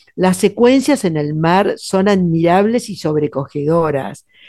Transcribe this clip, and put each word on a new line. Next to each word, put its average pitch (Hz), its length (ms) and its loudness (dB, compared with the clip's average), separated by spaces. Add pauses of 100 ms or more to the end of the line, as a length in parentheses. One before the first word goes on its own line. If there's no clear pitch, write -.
(160)
Las 185 220 0
secuencias 247 680 2
en 160 140 -2
el 147 180 -4
mar 170 420 2
son 196 300 -2
admirables 190 840 2
y 185 60 -10
sobrecogedoras. 147 1300 -4 (220)